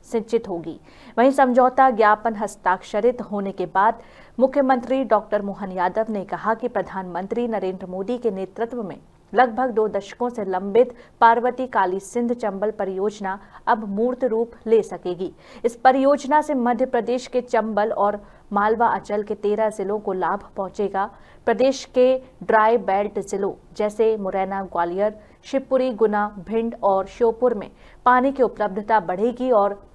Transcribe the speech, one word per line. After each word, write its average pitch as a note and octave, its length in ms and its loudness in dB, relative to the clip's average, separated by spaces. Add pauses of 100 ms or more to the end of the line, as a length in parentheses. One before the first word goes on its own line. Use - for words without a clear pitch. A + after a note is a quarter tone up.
(120)
सिंचित A3+ 360 -2
होगी। E3 280 -8 (420)
वहीं C4 120 6
समझौता C4 600 4
ज्ञापन G#3+ 440 2
हस्ताक्षरित G#3 880 -2
होने G3 300 -6
के F#3 140 -4
बाद G3+ 360 2 (360)
मुख्यमंत्री C4 680 2
डॉक्टर G#3 380 0
मोहन G3 300 -8
यादव F#3 380 -2
ने G3+ 140 -4
कहा F#3+ 300 -4
कि A#3+ 140 -6
प्रधानमंत्री F#3+ 800 -6
नरेंद्र F#3+ 380 -4
मोदी F#3+ 320 -6
के A#3+ 120 -2
नेतृत्व G#3+ 520 -8
में F#3 140 -10 (360)
लगभग B3 380 2
दो A3 180 2
दशकों G#3 400 -6
से A#3 160 -6
लंबित G3 480 -6 (280)
पार्वती, A#3+ 460 2
काली G3 340 -2
सिंध, A#3+ 320 -4
चंबल G#3 380 -4
परियोजना G3 680 -6 (280)
अब A3 220 0
मूर्त B3 360 -2
रूप A#3 260 -2 (160)
ले A3 160 4
सकेगी। F3+ 480 -6 (340)
इस A#3+ 120 -2
परियोजना C4+ 640 4
से D4 140 -4
मध्य B3 320 0
प्रदेश B3 400 -2
के B3 140 -2
चंबल A3 500 0
और G3+ 300 0 (320)
मालवा A3 340 2
अंचल G#3 360 -2
के G#3 120 -6
तेरह G#3+ 360 0
जिलों G#3 280 -4
को G#3 140 -4
लाभ F#3 440 -2
पहुंचेगा। G3 540 -4 (360)
प्रदेश B3 380 2 (100)
के C4 220 6 (260)
ड्राई A3 340 4
बेल्ट G3+ 440 -2
जिलों G3 320 -4 (240)
जैसे A3 400 0
मुरैना, G3 460 -4
ग्वालियर, F#3 560 -2 (260)
शिवपुरी, C4 460 0
गुना, G#3 360 0 (220)
भिंड A3+ 340 -2
और F#3+ 240 2
श्योपुर A#3 480 0
में G3 160 -8 (340)
पानी B3+ 280 4
की C4+ 100 0
उपलब्धता G#3 580 0
बढ़ेगी A#3 500 -2
और G3+ 300 2 (140)